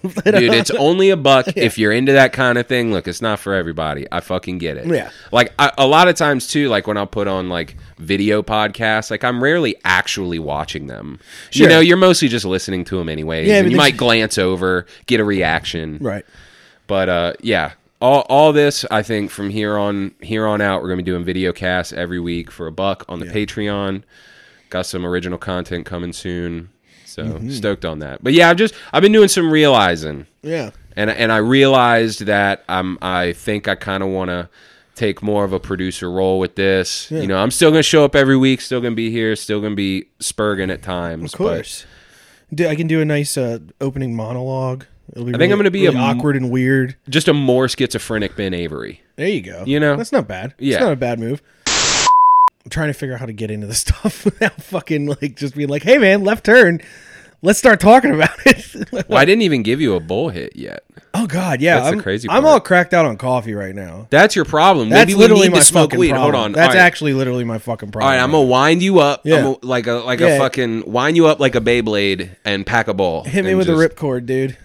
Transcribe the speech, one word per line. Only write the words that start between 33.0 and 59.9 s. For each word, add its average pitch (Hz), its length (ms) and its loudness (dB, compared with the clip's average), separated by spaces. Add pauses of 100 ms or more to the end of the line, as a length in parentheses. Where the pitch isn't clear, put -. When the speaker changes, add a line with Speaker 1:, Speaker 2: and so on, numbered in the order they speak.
Speaker 2:
I 90 320 -2
think 104 340 -8
I 98 60 -2
kinda 95 320 -6
wanna 92 440 -6 (440)
take 104 300 -4
more 104 200 0
of 95 80 -4
a 95 80 -2
producer 92 520 -8
role 95 260 0
with 92 160 -4
this. 95 560 -2
Speaker 1:
Yeah. 156 120 -6
Speaker 2:
You 98 60 -4
know, 95 120 -2
I'm 110 100 0
still 156 220 4
gonna 160 100 4
show 151 240 4
up 135 100 0
every 135 220 4
week, 131 240 2
still 127 180 -6
gonna 120 140 -4
be 113 160 -4
here, 110 260 -2
still 107 240 -6
gonna 104 140 -6
be 98 320 -4 (140)
spurging 98 520 -4
at - 120 -10
times, 87 500 -8
Speaker 1:
Of - 60 -16
course. 170 480 -6 (600)
Speaker 2:
but 147 80 -12
Speaker 1:
Do, 170 100 0
I 151 80 -4
can 165 100 -4
do 160 160 0
a 156 40 0
nice, 147 340 -4
uh, 117 180 -4 (240)
opening 135 340 -6
monologue. 127 720 -8 (280)
It'll 120 100 -12
be 120 60 -8
Speaker 2:
I - 80 -4
think - 20 0
Speaker 1:
really, 180 140 2
Speaker 2:
I'm 202 60 0
gonna 202 120 2
be 196 160 -2
Speaker 1:
really 143 100 2
Speaker 2:
a - 40 -2
m- 135 180 0
Speaker 1:
awkward 139 160 0
and 127 160 -4
weird. 127 440 0 (140)
Speaker 2:
just 151 200 0
a 156 40 6
more 131 360 2
schizophrenic 110 640 -4
Ben 95 180 -4
Avery. 76 480 -8 (140)
Speaker 1:
There 160 140 -4
you 170 120 -2
go. 90 240 -14
Speaker 2:
You 139 140 0
know? 147 160 2
Speaker 1:
That's 226 160 -8
not 190 160 -2
bad. 101 320 -10
Speaker 2:
Yeah. 139 160 -2
Speaker 1:
It's - 80 0
not 202 80 2
a 139 60 -2
bad 120 200 -4
move. 117 240 -6 (1200)
I'm 123 40 -18
trying 156 200 -2
to 139 40 -2
figure 131 220 -8
out 117 60 -12
how 131 40 -10
to 113 80 -10
get 107 160 -6
into 104 180 -8
this 107 120 -6
<laughs> - 80 -6
stuff - 380 -4
without - 360 -2
fucking, 156 460 -6
like, 143 280 -6
just 143 200 -10
being 147 140 -4
like, 147 140 -4
"Hey, 240 140 6
man, 202 280 2
left 214 200 -2
turn. 202 360 4 (600)
Let's 196 180 2
start 220 200 4
talking 247 340 8
about - 320 0
it." 269 120 6 (220)
<laughs> - 120 -10
Speaker 2:
Well, 208 260 -2
I 135 80 6
didn't 214 180 4
even 143 200 0
give 117 160 0
you 117 160 0